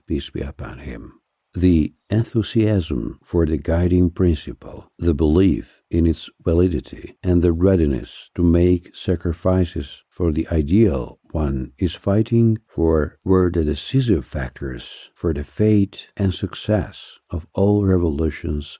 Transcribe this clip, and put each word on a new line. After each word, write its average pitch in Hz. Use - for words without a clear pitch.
peace 73
be -
upon 67
him. 60
The 87
enthusiasm 104
for 82
the 78
guiding 87
principle, -
the 85
belief 78
in 85
its 82
validity, 87
and 87
the 85
readiness 82
to 87
make 87
sacrifices 87
for 85
the 80
ideal 80
one 67
is 90
fighting 110
for 80
were 92
the 85
decisive 80
factors -
for 82
the 73
fate 107
and 95
success -
of 82
all 101
revolutions 80